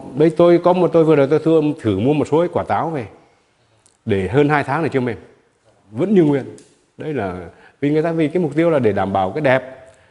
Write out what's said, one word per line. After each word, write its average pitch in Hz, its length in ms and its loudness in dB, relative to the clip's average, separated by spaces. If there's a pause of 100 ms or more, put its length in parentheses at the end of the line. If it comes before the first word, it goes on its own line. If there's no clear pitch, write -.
(180)
đấy, 160 200 2
tôi 175 260 4
có 180 100 4
một, 180 200 2
tôi 165 100 4
vừa 156 120 4
rồi 139 120 4
tôi 151 160 2
thưa, 160 180 2 (200)
thử 101 180 0
mua 131 140 0
một 143 180 -2
số 147 80 2
cái 175 140 0
quả 101 100 -2
táo 110 260 -2
về, 135 180 -8 (960)
để 98 220 0
hơn 143 220 2
hai 143 140 0
tháng 139 180 -4
rồi 147 80 -2
chưa 135 100 -2
mềm, 123 180 -4 (760)
vẫn 160 240 -2
như 180 80 6
nguyên. 139 320 0 (420)
Đây 151 160 -10
là 95 360 -8 (320)
vì 143 80 -2
người 156 140 0
ta, 170 80 -2
vì 165 160 0
cái 180 160 -2
mục 139 120 -4
tiêu 170 140 2
là 156 100 2
để 107 140 2
đảm 95 200 -2
bảo 95 180 0
cái 151 100 -6
đẹp, 131 500 -2 (200)